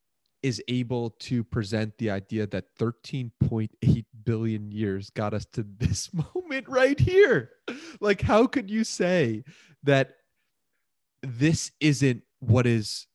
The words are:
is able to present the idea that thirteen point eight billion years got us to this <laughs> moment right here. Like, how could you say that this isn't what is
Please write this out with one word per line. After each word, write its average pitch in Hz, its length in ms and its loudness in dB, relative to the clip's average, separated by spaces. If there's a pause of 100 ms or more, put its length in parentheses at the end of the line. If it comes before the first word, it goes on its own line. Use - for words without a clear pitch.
(420)
is 131 260 -4
able 123 420 -4
to - 320 -4
present 107 540 -4
the 113 140 -4
idea 101 360 -4
that 98 200 -8 (100)
thirteen 120 540 -6 (100)
point 110 300 0 (100)
eight 117 240 4 (200)
billion 110 460 -2
years 101 380 -4
got 104 240 -6
us 104 140 -6
to - 180 -8 (140)
this - 320 -2 (140)
<laughs> - 100 -14
moment 320 340 -8
right 269 320 2
here. 330 500 4 (500)
Like, 208 200 2
how 240 260 4
could 214 240 -4
you 220 140 0
say 170 600 0 (400)
that 135 320 2 (1080)
this 135 480 -2 (100)
isn't 135 420 2 (180)
what 120 260 4
is 113 480 -2